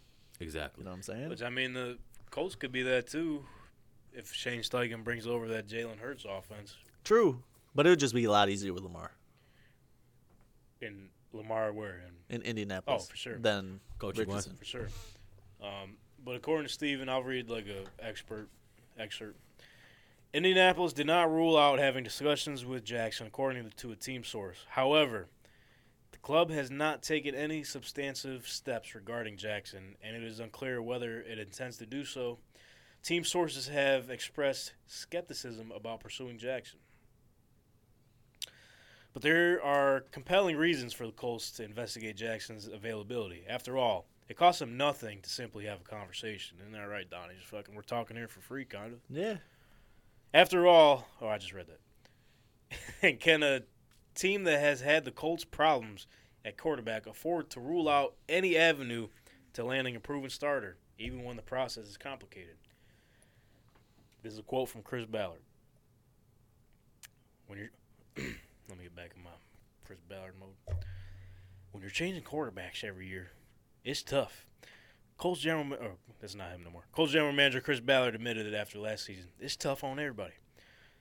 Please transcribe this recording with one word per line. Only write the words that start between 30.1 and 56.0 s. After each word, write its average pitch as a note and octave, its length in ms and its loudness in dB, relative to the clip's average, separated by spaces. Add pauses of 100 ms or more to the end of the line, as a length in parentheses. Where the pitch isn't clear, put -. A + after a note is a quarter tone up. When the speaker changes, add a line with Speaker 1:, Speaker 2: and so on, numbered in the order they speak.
Speaker 3:
it A#2 60 -10
is A2+ 160 -10
unclear A#2+ 420 -6
whether A#2+ 400 -6
it A2+ 200 -12
intends A#2+ 380 -10
to A#2 80 -14
do C3+ 180 -8
so. B2 340 -6 (640)
Team E3+ 220 0
sources C#3+ 440 0
have C3+ 420 4
expressed C3+ 640 -2 (120)
skepticism A#2+ 840 -8
about A2+ 280 -8
pursuing B2 380 -12
Jackson. A#2+ 400 -6 (2250)
But B2+ 100 -12
there E3+ 400 6
are C#3 380 4 (120)
compelling F3 440 2
reasons C#3+ 360 2
for A#2+ 140 -8
the A2 60 -10
Colts A#2 400 -6
to A2+ 120 -10
investigate A2 520 -8
Jackson's A2 520 -6
availability. G#2 800 -6
After B2+ 280 -4
all, A2+ 300 2 (220)
it - 80 -14
costs F3 240 6
them A#2+ 160 -8
nothing B2+ 460 -2
to - 80 -12
simply A2 340 -10
have G#2 160 -8
a - 40 -20
conversation. G2+ 760 -10
Isn't G#2 120 -18
that G#2+ 160 -12
right, G2 200 -8
Donnie? F2+ 280 -14
Just F#2+ 120 -20
fucking, G#2 260 -12
we're G#2 80 -12
talking A#2 340 -6
here A#2 120 -10
for F#2+ 120 -20
free, C3 240 -10
kind A2 280 -12
of. A#2 160 -18
Speaker 2:
Yeah. F#3 300 -4 (960)
Speaker 3:
After F3 320 8
all, D3+ 420 12 (140)
oh, A2+ 60 -2
I G#2+ 100 0
just F#2+ 160 -12
read F2+ 140 -12
that. D#2+ 120 -20 (1120)
<laughs> - 100 -20
And D#3 160 6
can D#3+ 240 6
a C#3 200 2 (520)
team G3 300 0
that D3+ 160 4
has C#3+ 220 2
had D3 240 4
the B2+ 40 -10
Colts' E3 340 -4
problems B2 640 2 (380)